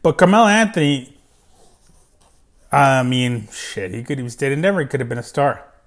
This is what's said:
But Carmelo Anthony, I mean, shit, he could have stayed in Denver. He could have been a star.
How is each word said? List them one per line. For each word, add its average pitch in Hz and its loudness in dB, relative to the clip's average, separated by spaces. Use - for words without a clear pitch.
But 160 2
Carmelo 208 6
Anthony, 170 0
I 135 4
mean, 123 -2
shit, 92 -10
he 117 -10
could 139 -8
have 120 -10
stayed 139 -4
in 147 -2
Denver. 190 0
He 139 -2
could 135 -4
have 120 -6
been 120 -6
a 117 -10
star. 139 -2